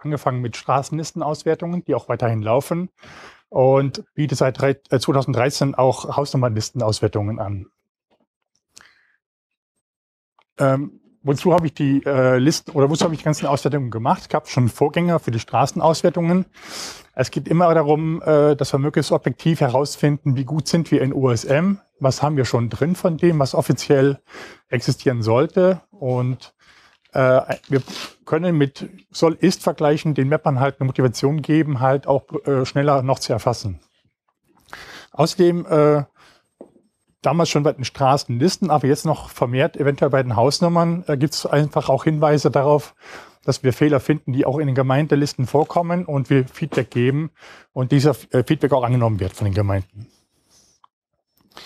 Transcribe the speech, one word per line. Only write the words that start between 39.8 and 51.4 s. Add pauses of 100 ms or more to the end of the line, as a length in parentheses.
bei
den
Hausnummern,
äh,
gibt's
einfach
auch
Hinweise
darauf, (500)
dass
wir
Fehler
finden,
die
auch
in
den
Gemeindelisten
vorkommen
und
wir
Feedback
geben (440)
und
dieser, (200)
äh,
Feedback
auch
angenommen
wird
von
den
Gemeinden. (1600)